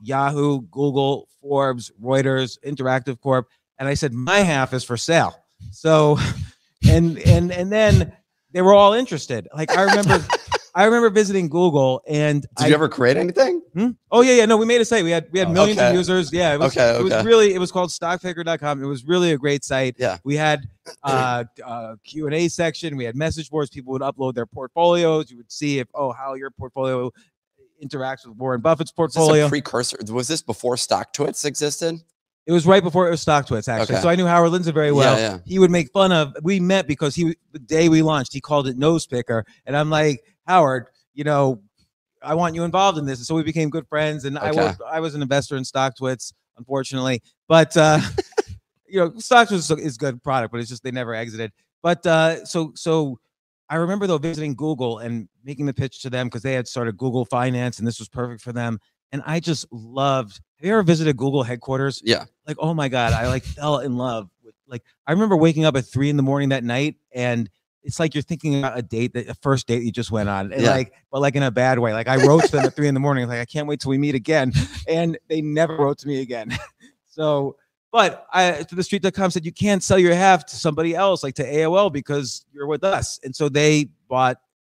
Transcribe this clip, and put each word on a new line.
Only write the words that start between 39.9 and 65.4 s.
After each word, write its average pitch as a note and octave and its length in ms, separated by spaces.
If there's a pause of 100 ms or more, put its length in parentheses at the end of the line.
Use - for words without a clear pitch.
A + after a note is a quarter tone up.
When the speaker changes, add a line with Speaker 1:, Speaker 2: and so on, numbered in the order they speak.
Speaker 1:
like, D3+ 320 (240)
"Howard, C3+ 400 (260)
you D3 100
know, C#3+ 380 (600)
I C#3+ 100
want E3 220
you E3+ 80
involved F3+ 340
in D3+ 80
this." C3+ 140
And A#2+ 80
so D#3+ 80
we D#3+ 80
became D#3 260
good D#3 180
friends. D3+ 380
And C#3+ 140
I D3+ 100
Speaker 2:
Okay. D#3 100
Speaker 1:
worked, - 300
I D#3+ 100
was D#3+ 140
an D3 80
investor C#3 340
in C3 80
StockTwits, C3 680 (240)
unfortunately. C3 640 (260)
But, D#3+ 300
uh, D#3 220 (480)
<laughs> - 400
you F#3+ 140
know, E3+ 100
StockTwits A#3 400
is E3 180
a, D#3 60
is D3 220
a - 20
good C3 240
product, B2+ 280
but A#2 100
it's A2+ 80
just, B2 140
they C3 80
never A#2+ 220
exited. A2+ 380 (320)
But, F3 240
uh, D#3+ 380
so, D#3+ 300
so D#3 440 (500)
I D3 60
remember, F#3+ 320
though, E3+ 100
visiting D3+ 380
Google B2 440
and A#2 280 (160)
making C#3+ 220
the C#3 80
pitch - 300
to C3+ 60
them B2 200
'cause A2+ 140
they C3+ 100
had B2+ 160
started A#2 260
Google B2+ 300
Finance B2 540
and G#2 60
this A#2 140
was G#2+ 80
perfect A#2+ 340
for B2 120
them. A#2 260 (320)
And C#3 140
I D#3+ 160
just D#3+ 300
loved, B2 680 (180)
have D3 80
you F#3+ 80
ever A3 100
visited D#3+ 320
Google C3+ 280
headquarters? C3 600
Speaker 2:
Yeah. - 220 (200)
Speaker 1:
Like, D3+ 140
oh D#3+ 140
my D3 160
God, A#2 240
I, A2+ 140
like, B2+ 160
fell D3 360
in C3 160
love A#2 340 (140)
with, A2+ 100 (140)
like, B2 160 (220)
I C#3 60
remember G3 260
waking D#3 280